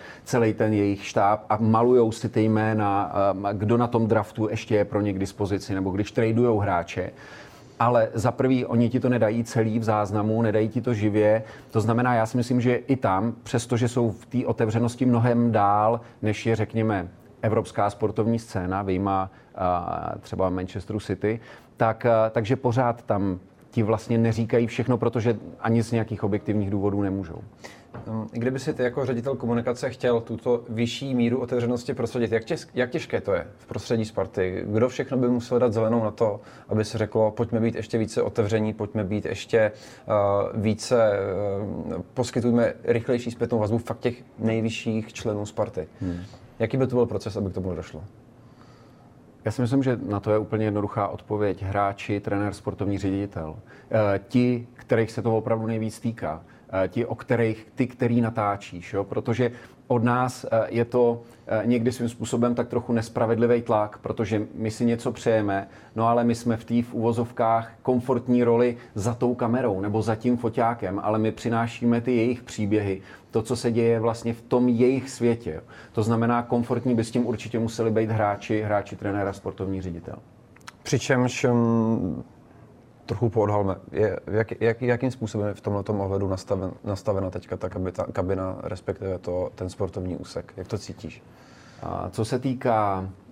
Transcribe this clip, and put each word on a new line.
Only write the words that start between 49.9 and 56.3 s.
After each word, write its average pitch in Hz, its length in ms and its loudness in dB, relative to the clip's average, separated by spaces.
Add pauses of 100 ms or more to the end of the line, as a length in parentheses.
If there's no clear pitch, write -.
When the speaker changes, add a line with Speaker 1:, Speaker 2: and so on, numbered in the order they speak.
Speaker 1:
na 101 120 -2
to 107 120 0
je 107 60 6
úplně 107 280 0
jednoduchá 104 420 0
odpověď. 104 560 -2
Hráči, 101 560 -2
trenér, 101 340 -2
sportovní 98 440 -4
ředitel. 95 580 -4 (360)
Eh, 101 360 2
ti, 123 460 2
kterých 113 380 0
se 117 100 -6
to 113 160 2
opravdu 113 300 -2
nejvíc 110 320 -4
týká. 87 420 -6 (420)